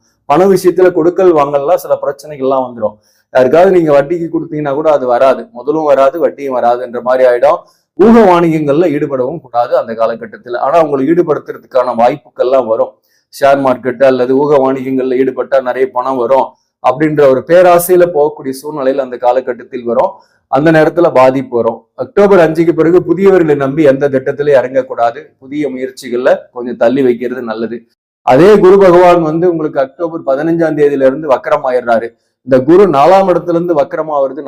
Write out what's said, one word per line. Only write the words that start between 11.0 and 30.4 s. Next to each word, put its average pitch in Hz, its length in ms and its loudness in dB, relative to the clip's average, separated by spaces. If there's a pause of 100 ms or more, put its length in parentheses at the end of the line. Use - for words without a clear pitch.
ஈடுபடுத்துறதுக்கான 139 800 -2 (100)
வாய்ப்புகள்லாம் 127 680 -2
வரும். 113 220 -2 (400)
ஷேர் 139 280 2
மார்க்கெட் 127 480 -2
அல்லது 127 220 0 (100)
ஊக 147 220 2
வாணிகங்கள்ல 131 580 -2
ஈடுபட்டா 127 360 -2 (100)
நிறைய 123 260 -2
பணம் 131 280 -4
வரும். 120 260 0 (360)
அப்படின்ற 147 380 -2 (100)
ஒரு 127 180 0
பேராசையில 175 560 4 (100)
போகக்கூடிய 147 440 -2
சூழ்நிலையில 139 480 -4
அந்த 123 180 -12
காலகட்டத்தில் 123 640 -4
வரும். 139 240 -2 (380)
அந்த 147 240 0
நேரத்துல 160 320 2 (120)
பாதிப்பு 131 400 0
வரும். 113 180 -2 (240)
அக்டோபர் 196 440 2
அஞ்சுக்கு 160 340 0
பிறகு 165 180 2 (120)
புதியவர்களை 170 540 2
நம்பி 143 280 -2
எந்த 135 220 -2
திட்டத்திலும் 139 460 0
இறங்கக்கூடாது. 127 640 -4 (200)
புதிய 139 320 -8
முயற்சிகள்ல 127 580 -4 (240)
கொஞ்சம் 120 260 -10
தள்ளி 127 260 0
வைக்கிறது 123 440 -4
நல்லது. 113 260 -8 (480)
அதே 143 240 4 (140)
குரு 185 200 6
பகவான் 175 460 4
வந்து 165 220 -2
உங்களுக்கு 151 340 -4
அக்டோபர் 165 420 -10
பதினஞ்சாம் 156 520 -2